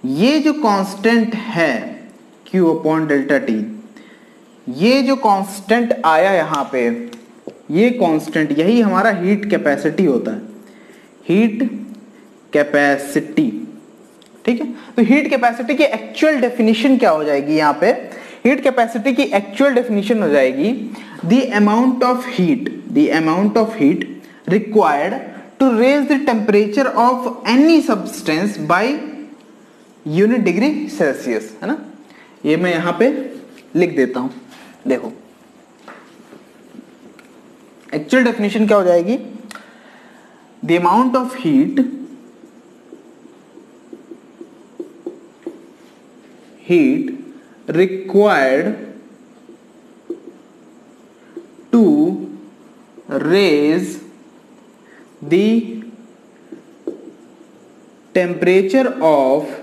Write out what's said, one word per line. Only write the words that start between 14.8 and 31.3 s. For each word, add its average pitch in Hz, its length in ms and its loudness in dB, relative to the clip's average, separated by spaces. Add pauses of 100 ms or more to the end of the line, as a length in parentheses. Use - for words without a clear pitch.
तो 240 60 4
हीट 277 280 4
कैपेसिटी 247 440 0
की 294 100 2
एक्चुअल 277 560 0
डेफिनेशन 233 580 2
क्या 214 120 4
हो 156 140 0
जाएगी 147 320 0
यहाँ 147 240 2
पे? 190 100 4 (560)
हीट 277 160 2
कैपेसिटी 247 500 0
की 277 100 0
एक्चुअल 254 520 0
डेफिनेशन 220 480 0
हो 170 60 0
जाएगी 143 440 2 (520)
the 170 160 4 (120)
amount 233 500 2
of 247 320 0
heat, 170 340 0 (260)
the 147 180 4
amount 170 440 0
of 214 200 0
heat 151 280 2 (440)
required 202 720 0 (380)
to 269 80 4 (120)
raise 269 300 2
the 285 160 2
temperature 220 640 0 (180)
of 247 220 0 (180)
any 294 360 4
substance 190 760 -4
by 170 280 0 (1200)
unit 202 380 0
degree 240 440 0
Celsius, 127 600 -4 (120)